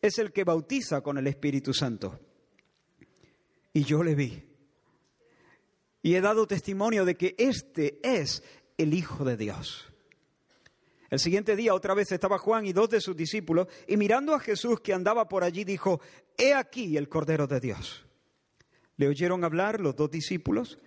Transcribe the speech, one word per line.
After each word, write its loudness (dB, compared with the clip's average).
es 2
el -2
que 0
bautiza 0
con -4
el -2
Espíritu -2
Santo'". -4
Y 0
yo 2
le 2
vi. -4
Y 4
he 4
dado 4
testimonio 0
de 2
que -4
este 0
es -2
el 2
Hijo -4
de 0
Dios. -8
El -2
siguiente 0
día 2
otra 0
vez 0
estaba 0
Juan 0
y -2
dos 4
de 4
sus -6
discípulos, 0
y 2
mirando 4
a 0
Jesús 0
que 0
andaba 2
por 0
allí, -2
dijo, 0
"He 6
aquí -2
el -2
Cordero 0
de 0
Dios". -8
Le 2
oyeron 0
hablar 0
los -2
dos -2
discípulos -4